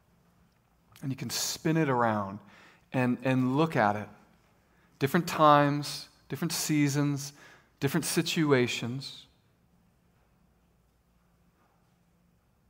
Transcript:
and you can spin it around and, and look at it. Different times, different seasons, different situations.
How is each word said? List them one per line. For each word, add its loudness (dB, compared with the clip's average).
and -8
you -6
can -10
spin -4
it 2
around 0
and, 0
and 0
look 0
at 2
it. -10
Different 0
times, 2
different -6
seasons, 0
different -2
situations. 0